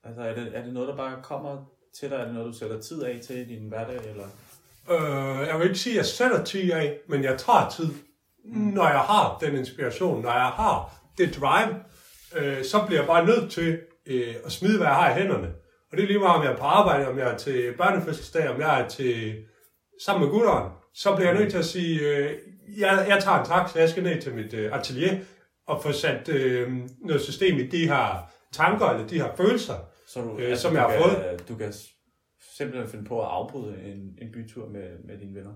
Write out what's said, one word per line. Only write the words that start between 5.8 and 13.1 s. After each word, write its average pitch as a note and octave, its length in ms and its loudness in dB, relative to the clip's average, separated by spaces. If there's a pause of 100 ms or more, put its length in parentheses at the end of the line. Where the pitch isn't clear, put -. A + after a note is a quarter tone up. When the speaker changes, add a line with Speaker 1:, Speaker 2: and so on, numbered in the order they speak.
Speaker 2:
at A3 40 2
jeg D3+ 100 2
sætter A#3+ 380 2
tid F#3 280 0
af, D3+ 260 0 (100)
men C#3 160 0
jeg C3 140 0
tager - 380 4
tid. D#3+ 120 -2 (560)
Speaker 1:
Mm. A3 160 -6
Speaker 2:
Når G3 280 2
jeg C#3 120 4
har G3+ 400 2
den D3 160 -2
inspiration, C3 680 -2
når A#2+ 100 -2
jeg B2 140 4
har - 480 0 (240)
det E3+ 220 2
drive, E3+ 340 4 (640)
øh, C#3 280 -2
så - 220 2
bliver D#3 140 2
jeg C#3 60 0
bare E3+ 200 6